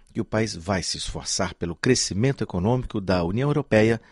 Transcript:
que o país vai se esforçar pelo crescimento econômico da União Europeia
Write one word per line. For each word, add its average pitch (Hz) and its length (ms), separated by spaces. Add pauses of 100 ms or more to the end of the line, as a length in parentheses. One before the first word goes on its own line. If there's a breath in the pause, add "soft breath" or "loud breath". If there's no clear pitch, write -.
(120)
que 113 80
o 104 40
país 110 300
vai 87 280
se - 160
esforçar - 560
pelo 85 220
crescimento 127 680
econômico 107 560
da 90 240
União 113 240
Europeia 113 520 (120)